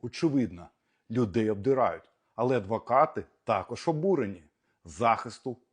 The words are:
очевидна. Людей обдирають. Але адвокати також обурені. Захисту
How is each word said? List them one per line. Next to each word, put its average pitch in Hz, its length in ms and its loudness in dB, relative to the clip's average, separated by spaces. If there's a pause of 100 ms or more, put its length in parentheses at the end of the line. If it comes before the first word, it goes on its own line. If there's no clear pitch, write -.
очевидна. 117 680 -2 (420)
Людей 110 400 0
обдирають. 101 600 0 (240)
Але 127 220 0
адвокати 113 680 0 (200)
також 107 440 -2
обурені. 151 540 0 (420)
Захисту 113 720 -2 (160)